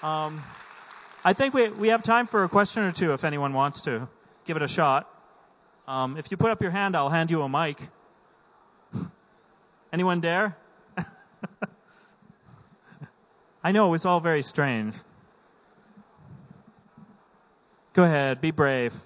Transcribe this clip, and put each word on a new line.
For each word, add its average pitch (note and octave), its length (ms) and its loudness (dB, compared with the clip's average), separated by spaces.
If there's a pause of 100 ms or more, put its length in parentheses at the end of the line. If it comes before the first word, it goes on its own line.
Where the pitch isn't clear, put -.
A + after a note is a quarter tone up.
Um, D#3 380 -6 (800)
I F#3 100 6
think C4+ 200 0
we, A#3 160 4
we G#3+ 200 0
have A3+ 120 4
time A#3 240 2
for G#3 180 2
a F3 60 0
question G3+ 340 2
or F#3 80 0
two D#3+ 220 0
if C3+ 100 -4
anyone C#3+ 300 -2
wants C#3 280 -2
to B2+ 260 -6 (380)
give D#3+ 120 -4
it D3 60 -2
a C#3 40 -2
shot. C#3 400 2 (800)
Um, C3 300 -4
if D3+ 140 -12
you F#3+ 60 -6
put A3+ 120 2
up A3 120 -2
your F#3 100 -2
hand, G3 240 -2
I'll C#3+ 140 0
hand E3 200 0
you D#3+ 140 0
a C3+ 60 -4
mic. C#3+ 380 -4 (2000)
Anyone F3+ 280 0
dare? F3 360 -2 (400)
<laughs> E3+ 80 -6 (2500)
I F3 80 2
know G#3 160 4
it E3+ 40 4
was E3 140 0
all F3+ 140 4
very D#3+ 220 0
strange. A#2 540 -2 (3000)
Go F3+ 100 6
ahead, C#3 380 2
be D#3+ 80 0
brave. C3+ 440 0 (120)